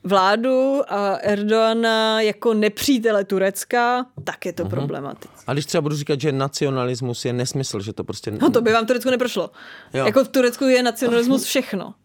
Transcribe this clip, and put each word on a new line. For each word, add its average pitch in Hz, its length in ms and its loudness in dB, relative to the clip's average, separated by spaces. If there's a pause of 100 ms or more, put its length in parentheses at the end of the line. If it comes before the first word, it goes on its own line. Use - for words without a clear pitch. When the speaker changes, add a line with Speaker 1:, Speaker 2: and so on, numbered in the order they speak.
Speaker 1:
vládu 233 840 2
a 202 280 0
Erdoana 220 1040 2
jako 214 320 0
nepřítele 214 680 2
Turecka, 240 800 0 (180)
tak - 220 -10
je 175 80 -6
to - 100 -6
Speaker 2:
Mhm. 95 60 -4
Speaker 1:
problematické. 139 760 -8
Speaker 2:
A 127 60 -2
když 143 120 -2
třeba 175 160 0
budu 151 140 -2
říkat, 143 260 -4
že 151 100 0
nacionalismus 131 920 -2
je 123 80 -2
nesmysl, 123 460 -4
že 104 140 -8
to - 100 -8
prostě - 280 -8
Speaker 1:
No 254 180 2
to 233 120 4
by 220 120 2
vám 226 120 2
Turecku 247 240 0
neprošlo. 233 400 -2 (440)
Speaker 2:
Jo. 135 120 0
Speaker 1:
Jako 254 180 4
v - 60 0
Turecku 247 360 2
je 254 180 6
nacionalismus 240 600 2
Speaker 2:
<laughs> - 20 -6
Speaker 1:
všechno. 220 480 -4 (120)